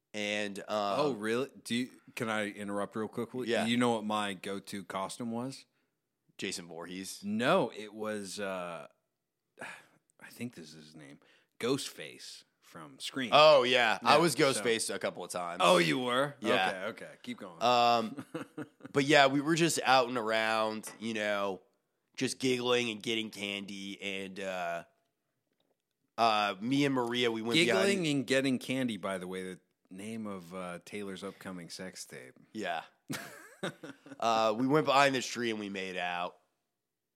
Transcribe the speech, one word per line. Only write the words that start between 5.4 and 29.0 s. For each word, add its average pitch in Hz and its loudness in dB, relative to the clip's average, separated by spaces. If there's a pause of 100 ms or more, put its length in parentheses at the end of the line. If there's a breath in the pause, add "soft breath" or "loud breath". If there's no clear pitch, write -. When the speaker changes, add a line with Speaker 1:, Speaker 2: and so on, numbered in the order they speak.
Speaker 1:
Jason 92 -6
Voorhees? 90 -12
Speaker 2:
No, 123 0
it 104 -14
was, 104 -6
uh, 87 -8 (340)
<sighs> - -20
I - -20
think 120 -12
this 78 -18
is 78 -20
his 78 -20
name. 71 -20 (440 soft breath)
Ghostface - -6 (160)
from 151 -20
Scream. 131 -6
Speaker 1:
Oh, 147 10
yeah. 123 4
I 123 6
Speaker 2:
Yeah, 151 8
Speaker 1:
was 165 4
Speaker 2:
so 117 -6 (120)
Speaker 1:
Ghostface 110 0
a 98 -4
couple 95 -4
of 87 -10
times. 90 -4
Speaker 2:
Oh, 180 8
you 160 2
were? 127 0
Speaker 1:
Yeah. 101 2
Speaker 2:
Okay, 92 -6 (200)
okay. 78 -16 (120)
Keep 120 -10
going. 90 -12
Speaker 1:
Um, 120 4 (300)
Speaker 2:
<laughs> - -14
Speaker 1:
but 143 4
yeah, 143 8
we 139 2
were 151 2
just 160 2
out 127 6
and 127 -2
around, 110 0 (100)
you 113 -4
know, 101 -2 (560)
just 127 -2
giggling 123 2
and 107 -6
getting 110 -2
candy. 101 -8
And, 98 -8
uh, 87 -6 (1300)
uh, 107 2
me 135 0
and 139 2
Maria, 123 0
we 113 -4
went 117 -2
Speaker 2:
Giggling 175 2
Speaker 1:
behind 170 -2
Speaker 2:
and 139 -2
getting 131 2
candy, 127 -4
by 95 -4